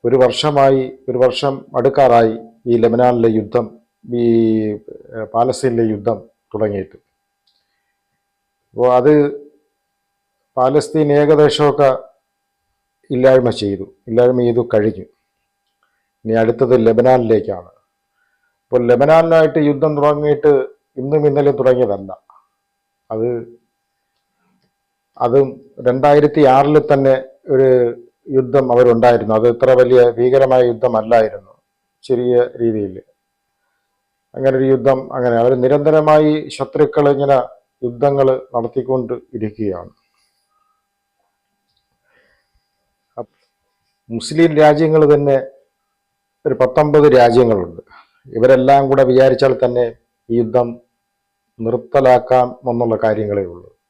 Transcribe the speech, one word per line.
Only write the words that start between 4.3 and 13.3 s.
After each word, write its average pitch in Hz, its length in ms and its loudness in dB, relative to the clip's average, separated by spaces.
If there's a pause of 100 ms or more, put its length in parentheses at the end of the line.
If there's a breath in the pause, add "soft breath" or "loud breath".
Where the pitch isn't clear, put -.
ഏഹ്, - 520 -16 (100)
പാലസ്തീനിലെ 120 480 -2
യുദ്ധം 110 360 -4 (360)
തുടങ്ങിയിട്ട്. 107 420 -6 (1700)
അപ്പോ 123 220 0
അത് 143 500 2 (1120)
പാലസ്തീൻ 147 560 0
ഏകദേശമൊക്കെ 147 880 2 (1120)
ഇല്ലായ്മ 131 400 2